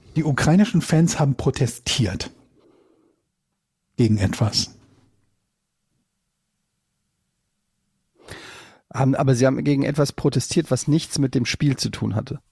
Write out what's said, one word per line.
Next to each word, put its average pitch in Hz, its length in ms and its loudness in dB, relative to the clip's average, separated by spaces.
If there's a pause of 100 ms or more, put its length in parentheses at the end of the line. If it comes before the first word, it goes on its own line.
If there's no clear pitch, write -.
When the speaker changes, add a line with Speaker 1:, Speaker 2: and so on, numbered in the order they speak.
(140)
Speaker 1:
Die 156 100 0
ukrainischen 156 560 4
Fans 160 380 2
haben 139 160 2
protestiert - 960 -2 (1700)
gegen 107 220 4
etwas. - 560 -2 (4000)
Speaker 2:
Haben, 131 220 2
aber 135 200 2
sie 120 120 2
haben 131 160 0
gegen 143 200 0
etwas 143 300 0
protestiert, - 580 -2
was - 180 -2
nichts 156 300 0
mit 135 160 0
dem 123 100 0
Spiel 139 320 0
zu - 140 -6
tun 110 240 -4
hatte. - 260 -6 (120)